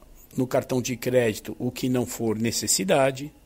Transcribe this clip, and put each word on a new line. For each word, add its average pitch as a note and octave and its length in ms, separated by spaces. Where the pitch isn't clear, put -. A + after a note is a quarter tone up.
no C3 80
cartão B2+ 380
de B2 140
crédito A#2 600
o B2 140
que - 180
não B2+ 160
for A2+ 320
necessidade C3+ 960